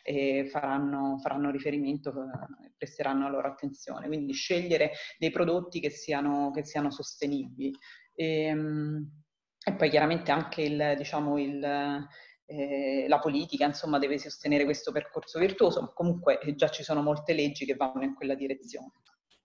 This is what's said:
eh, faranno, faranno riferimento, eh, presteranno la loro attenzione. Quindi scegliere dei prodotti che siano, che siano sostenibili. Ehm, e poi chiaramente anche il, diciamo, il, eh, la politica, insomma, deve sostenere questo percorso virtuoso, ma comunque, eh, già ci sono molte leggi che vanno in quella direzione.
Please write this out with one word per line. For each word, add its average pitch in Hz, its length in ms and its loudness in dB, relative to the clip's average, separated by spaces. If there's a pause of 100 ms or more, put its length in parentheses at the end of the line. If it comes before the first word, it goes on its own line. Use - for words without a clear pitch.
eh, 139 480 0
faranno, 139 680 0
faranno 143 320 -2
riferimento, 143 580 -2
eh, 131 680 -10
presteranno 139 500 -2
la 139 40 -2
loro 139 200 -2
attenzione. - 580 -8
Quindi 147 260 -2
scegliere 165 600 2 (260)
dei 160 120 2
prodotti 175 480 0
che 147 120 -2
siano, 143 600 0
che 147 140 -4
siano 147 260 -2
sostenibili. 135 800 -4 (440)
Ehm, 151 1080 0 (380)
e 196 120 0
poi 160 160 4
chiaramente 156 400 4
anche 156 320 0
il, 147 340 2
diciamo, 147 420 0
il, 143 240 -2 (840)
eh, 139 600 -2
la 143 120 6
politica, 147 480 0
insomma, 147 320 0
deve 139 180 2
sostenere 147 480 0
questo 143 260 0
percorso 147 480 -6
virtuoso, 190 440 4
ma - 100 -8
comunque, 170 480 2
eh, 147 140 -2
già 151 140 4
ci 151 140 -4
sono 151 200 0
molte 151 320 2
leggi 143 320 0
che 135 80 0
vanno 131 300 -2
in 135 100 -2
quella 135 200 -4
direzione. 135 580 -8 (520)